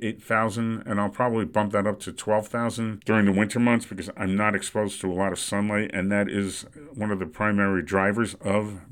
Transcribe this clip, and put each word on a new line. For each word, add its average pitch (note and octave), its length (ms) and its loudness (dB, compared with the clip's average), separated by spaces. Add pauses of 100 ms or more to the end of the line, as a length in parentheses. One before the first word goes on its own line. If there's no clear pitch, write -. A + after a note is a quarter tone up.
eight A2 180 -6
thousand, A2+ 600 0
and G2+ 160 0
I'll G#2 80 0
probably A2+ 380 0
bump G#2 260 0
that G2+ 140 2
up G2+ 140 -2
to F#2 120 -10
twelve G#2+ 360 0
thousand A#2 580 -4
during A2 180 6
the G2+ 80 6
winter G#2 260 2
months A#2+ 280 4
because F2+ 320 -10
I'm G2 180 0
not G#2+ 180 2
exposed G2+ 460 -2
to F#2+ 100 -2
a F2+ 40 -2
lot F#2+ 180 0
of F2 60 -4
sunlight, G#2 560 -2
and F#2+ 180 0
that G2+ 160 2
is G2 380 -4 (280)
one G#2+ 160 -2
of G2 100 -2
the F#2 60 -2
primary G2+ 560 2
drivers G2 520 0
of G2+ 580 -2